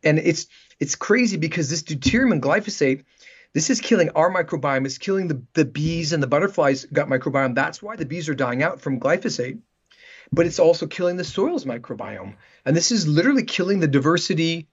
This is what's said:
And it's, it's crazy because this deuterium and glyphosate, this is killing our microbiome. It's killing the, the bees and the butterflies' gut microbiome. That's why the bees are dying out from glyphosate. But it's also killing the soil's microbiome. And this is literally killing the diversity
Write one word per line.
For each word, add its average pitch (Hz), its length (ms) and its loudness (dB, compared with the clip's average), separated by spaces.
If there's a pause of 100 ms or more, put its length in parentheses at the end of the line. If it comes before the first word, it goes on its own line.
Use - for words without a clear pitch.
And 156 160 4
it's, 160 260 0 (320)
it's 139 160 -4
crazy 214 420 2
because 156 340 -2
this 165 120 -4
deuterium 220 500 0
and 151 100 0
glyphosate, 143 640 0 (480)
this 151 180 0
is 262 100 2
killing 175 300 2
our 160 200 2
microbiome. 147 560 -2
It's 131 120 -8
killing 190 300 -2
the, 139 140 -4 (120)
the 156 100 4
bees 160 480 -4
and 156 100 0
the 135 40 0
butterflies' 143 580 2
gut 147 240 -2
microbiome. 131 460 0
That's 151 260 -2
why 208 140 -10
the 160 120 -8
bees 156 220 -8
are 151 60 0
dying 131 280 -2
out 175 180 -2
from 135 180 -4
glyphosate. 170 600 -2 (720)
But 170 140 4
it's 165 120 -4
also 165 280 4
killing 180 300 -2
the 151 80 -4
soil's 254 400 -2
microbiome. 104 720 -10 (300)
And 147 120 4
this - 140 2
is 202 160 0
literally 190 380 4
killing 196 340 -2
the 165 100 2
diversity 165 840 0